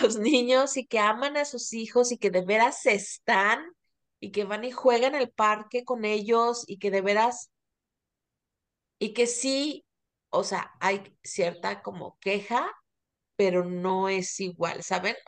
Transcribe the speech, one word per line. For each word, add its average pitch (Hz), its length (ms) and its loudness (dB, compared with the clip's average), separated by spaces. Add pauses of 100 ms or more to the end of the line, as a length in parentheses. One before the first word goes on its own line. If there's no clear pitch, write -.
los 226 160 2
niños 254 600 4
y 247 100 -4
que 220 120 0
aman 240 380 0
a 294 80 0
sus 240 280 -10
hijos 240 380 2
y 233 60 -4
que 196 140 0
de 180 140 2
veras 220 400 2
están 220 800 0 (560)
y 202 120 -14
que 202 140 -2
van 208 180 -6
y 254 80 -6
juegan 254 440 4
al 247 160 0
parque 214 540 0
con 226 200 -4
ellos 233 640 2
y 202 120 -12
que 202 120 -2
de 196 100 2
veras, 214 500 0 (1500)
y 208 140 -4
que 240 140 2
sí, 269 580 -2 (440)
o 185 140 0
sea, - 360 -6
hay 196 440 -4
cierta 190 580 -4
como 185 380 -12
queja, 208 500 -2 (680)
pero 180 280 2
no 185 440 -2
es 185 300 -4
igual, 165 440 -6
¿saben? 190 320 -2 (120)